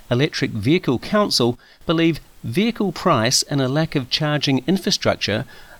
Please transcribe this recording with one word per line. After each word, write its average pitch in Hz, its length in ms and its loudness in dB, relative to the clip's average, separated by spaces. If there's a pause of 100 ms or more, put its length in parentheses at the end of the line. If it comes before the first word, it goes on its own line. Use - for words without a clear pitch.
Electric 127 420 0
Vehicle 120 480 0
Council 185 580 0 (280)
believe 165 340 2 (240)
vehicle 196 480 -2
price 131 520 2
and 143 180 -2
a 127 80 0
lack 156 260 0
of 131 140 -4
charging 147 580 0
infrastructure 117 760 0 (340)